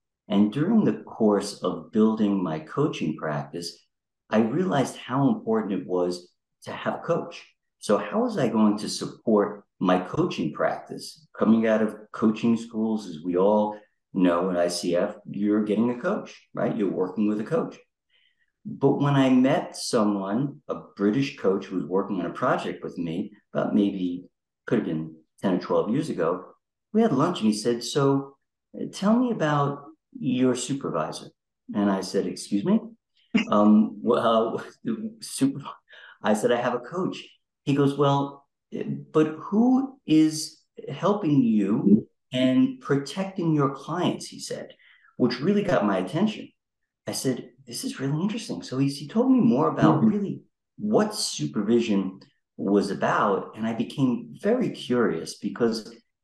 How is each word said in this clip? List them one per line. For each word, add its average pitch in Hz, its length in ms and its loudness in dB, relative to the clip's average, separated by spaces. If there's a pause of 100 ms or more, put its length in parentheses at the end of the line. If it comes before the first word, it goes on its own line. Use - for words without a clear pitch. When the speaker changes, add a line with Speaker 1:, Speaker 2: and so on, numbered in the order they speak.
(280)
Speaker 1:
And 104 240 2
during 190 320 2
the 113 200 0
course - 580 0
of 90 300 -6
building 107 500 2
my 80 160 -4
coaching - 580 -4
practice, - 640 -8 (500)
I 107 80 2
realized 135 580 0
how 135 320 0
important 107 460 0
it 90 120 -4
was 90 460 -2 (300)
to - 100 -12
have - 220 -6
a - 40 -8
coach. - 460 -4 (340)
So 101 200 0
how 208 240 -4
was 220 160 -2
I 127 100 2
going 107 300 2
to - 100 -8
support - 760 -2 (140)
my 92 220 2
coaching 120 540 -2
practice? - 760 -6 (100)
Coming 113 280 4
out 110 160 4
of 107 120 -2 (160)
coaching 113 460 2
schools, 110 500 -4
as 85 160 -12
we 87 140 -2
all 104 420 2 (360)
know 90 360 2
at 90 60 -2
I 87 120 2
C 87 280 -2
F, 95 180 -2 (160)
you're 104 320 0
getting 104 280 2
a 120 100 -6
coach, - 340 -4 (200)
right? - 200 -2
You're 101 160 0
working 92 380 0
with 107 100 0
a 107 60 -4
coach. - 320 -4 (880)
But - 300 0
when 143 200 2
I 135 140 4
met 127 480 2
someone, 104 920 -2
a 92 80 -6 (200)
British 110 400 0
coach 98 300 0
who 95 100 -8
was 80 80 -2
working 95 340 -2
on 85 80 -4
a - 60 -6
project 143 500 -2
with 80 140 -10
me, 85 340 -4 (220)
about - 220 -2
maybe, 90 500 0 (420)
could 80 120 0
have - 100 -2
been 80 280 -6 (260)
ten 92 140 0
or 90 40 -2
twelve 85 300 0
years 151 180 0
ago, 87 380 -2 (480)
we 220 80 6
had 226 100 4
lunch 160 300 0
and 107 100 4
he - 40 -4
said, 120 280 -2
"So, 139 520 0 (380)
uh, - 160 -8
tell 202 240 0
me 247 160 2
about 147 540 -2 (340)
your 127 380 2
supervisor." - 720 -6 (480)
And 101 160 2
I 95 100 0
said, 92 260 -2
"Excuse - 380 -4
me?" 208 160 4 (680)
Um, 104 500 4
well, 117 640 2 (260)
uh, 110 40 0 (140)
<laughs> - 140 -14
super-, - 400 -2 (600)
I 107 120 2
said, 117 180 2
"I 120 80 0
have 123 140 -2
a 120 40 -4
coach." - 420 -6 (440)
He 143 100 0
goes, 139 240 2
"Well, 139 480 0 (260)
uh, - 120 -6 (280)
but 156 140 4
who 254 800 0
is 156 540 2 (280)
helping 156 540 2
you 107 640 4 (240)
and 127 500 2
protecting 165 720 -2
your 139 220 2
clients?" - 540 -4
he - 100 -16
said, - 300 -10 (480)
which 127 240 0
really 202 240 0
got 180 200 0
my 95 140 0
attention. 180 500 -2 (600)
I 110 40 -6
said, - 380 -6 (160)
"This - 160 -12
is - 160 -8
really 143 240 -2
interesting." 208 400 -6
So 131 160 -8
he, 139 100 2
he 147 200 -8
told 254 240 2
me 254 80 6
more 220 280 4
about - 280 4
Speaker 2:
Mm-hmm. 220 140 4
Speaker 1:
really 196 320 -2 (360)
what 113 380 2
supervision 104 1040 0 (360)
was 98 360 2
about. 104 640 -2
And 110 100 -4
I 113 60 -2
became - 680 -2
very 220 300 0
curious 92 680 -2
because - 540 -4 (320)